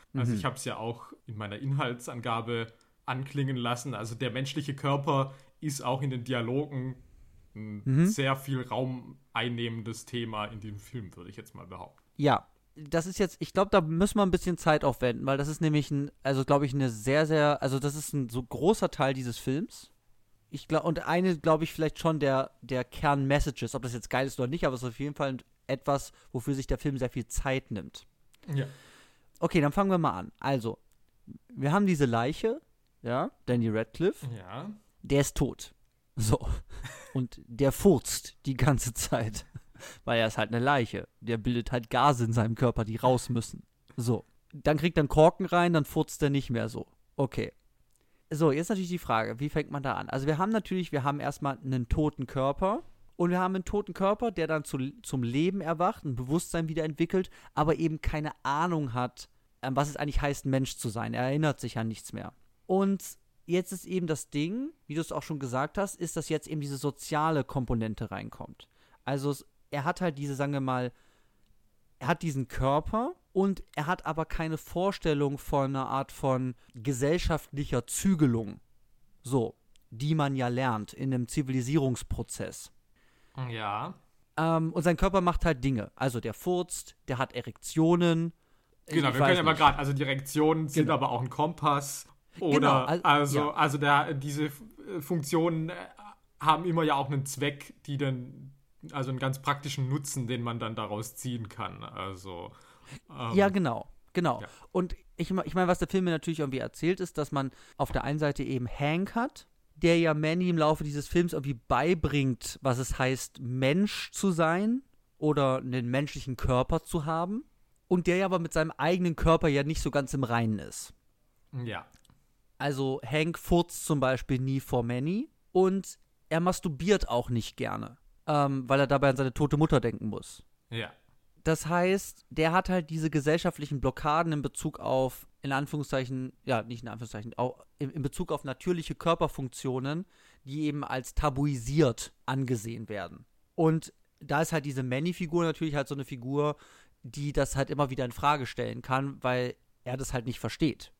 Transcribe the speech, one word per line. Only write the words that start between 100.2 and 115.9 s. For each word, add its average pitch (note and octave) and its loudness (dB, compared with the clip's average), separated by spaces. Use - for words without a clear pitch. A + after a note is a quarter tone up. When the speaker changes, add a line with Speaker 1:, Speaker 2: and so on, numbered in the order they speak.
Speaker 1:
den B2 -4
man A#2 -4
dann A2+ -6
daraus G#2+ -6
ziehen A#2+ -8
kann. G2 -10
Also, F#2+ -10
ähm, C3 -6
Speaker 2:
Ja, G3 4
genau, D3+ -2
genau. C3+ 0
Speaker 1:
Ja. G#2 -12
Speaker 2:
Und F3+ -2
ich, E3+ -4
ich F#3 -2
meine, F#3 2
was F3 4
der F3 0
Film F#3 2
mir F3 2
natürlich D#3+ -2
irgendwie C3+ -2
erzählt, D#3 -2
ist, - -8
dass D3 -2
man C3+ 0
auf - -2
der C3 0
einen D3 -2
Seite C#3+ 0
eben B2 -2
Hank D#3+ -2
hat, A#3+ -4
der E3 6
ja E3 6
Manny D#3+ 2
im E3+ 2
Laufe D#3 4
dieses D3 -4
Films F3 4
irgendwie C#3 -2
beibringt, C#3 0
was B2 2
es - -2
heißt, C3 -2
Mensch C3+ 0
zu G3 2
sein F3+ 2
oder C#3+ 4
einen B2+ -2
menschlichen C3+ -2